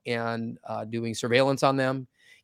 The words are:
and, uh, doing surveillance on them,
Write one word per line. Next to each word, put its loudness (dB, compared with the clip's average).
and, -4
uh, -8
doing -4
surveillance 2
on 4
them, 0